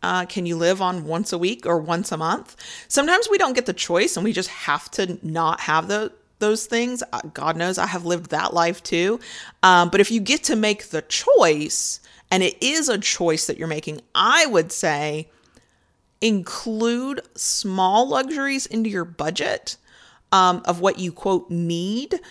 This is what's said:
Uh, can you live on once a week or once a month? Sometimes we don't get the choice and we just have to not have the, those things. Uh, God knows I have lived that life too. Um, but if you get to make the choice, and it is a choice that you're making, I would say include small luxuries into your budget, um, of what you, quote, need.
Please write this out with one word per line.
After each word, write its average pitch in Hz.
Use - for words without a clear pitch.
Uh, 180
can 180
you 170
live 175
on 180
once 165
a 185
week 185
or 170
once 170
a 170
month? 165
Sometimes 359
we 403
don't 302
get 247
the 196
choice -
and 175
we 214
just 180
have -
to 185
not 160
have 160
the, 208
those 214
things. 240
Uh, 120
God 160
knows 180
I 185
have 175
lived 170
that -
life 170
too. 190
Um, 180
but 190
if 196
you 233
get 262
to 269
make 214
the 156
choice, -
and 185
it -
is 294
a 214
choice 170
that 151
you're 160
making, 156
I 294
would 175
say 151
include 226
small 190
luxuries 277
into 220
your 185
budget, -
um, 180
of 170
what 190
you, 180
quote, 185
need. 175